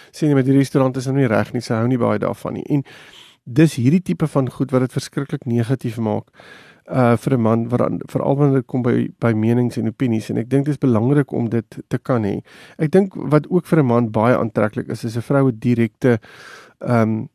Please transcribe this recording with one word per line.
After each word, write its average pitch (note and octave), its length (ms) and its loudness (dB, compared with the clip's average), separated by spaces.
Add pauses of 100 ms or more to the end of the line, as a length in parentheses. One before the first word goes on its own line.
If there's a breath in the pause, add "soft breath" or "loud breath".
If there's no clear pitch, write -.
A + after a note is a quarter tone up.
(120 loud breath)
sê, - 140 -4
"Nee, D3 80 4
maar C3+ 100 4
die C3+ 120 4
restaurant C3 400 2
is B2+ 100 -8
nou C3+ 100 -2
nie C#3 100 2
reg G#2+ 260 0
nie, A#2+ 80 -4
sy A#2+ 140 -4
hou A2+ 120 0
nie B2+ 120 0
baie A2 200 0
daarvan - 340 -6
nie." - 160 -8
En C#3+ 160 0 (600 loud breath)
dis C#3+ 300 2
hierdie C#3+ 280 2
tipe E3 240 -4
van C3 240 -2
goed C3 200 -6
wat B2+ 100 2
dit B2+ 120 -2
verskriklik - 540 -8
negatief A#2 500 -2
maak, G#2+ 320 -4 (640 loud breath)
uh, A#2+ 260 2
vir C3+ 180 -2
'n A#2+ 60 2
man, A2+ 280 2
wat A#2+ 100 0
dan, - 280 -2
veral - 300 -2
wanneer C#3 200 2
dit B2+ 100 -2
kom B2+ 160 -4
by, A#2+ 360 0
by A#2 140 2
menings A#2 440 0
en A2+ 120 -2
opinies. A2 420 -2
En A2 80 -4
ek A#2+ 100 -6
dink C#3 160 0
dit D3 100 -2
is - 40 -10
belangrik C3 540 0
om A#2+ 160 -2
dit A2+ 400 -6
te B2 100 -4
kan A#2 260 -2
hê. G2 160 -2 (380 loud breath)
Ek D#3 120 -2
dink F#3+ 240 2
wat C#3+ 360 0
ook F3 160 0
vir E3 120 2
'n C#3 80 4
man A#2+ 240 2
baie A2+ 260 2
aantreklik A2 520 -2
is, - 160 -8
is A#2 120 -6
'n A#2 40 -4
vrou C#3 280 2
'n A2+ 100 -2
direkte, A#2 600 0 (640 loud breath)
ehm, A2+ 540 0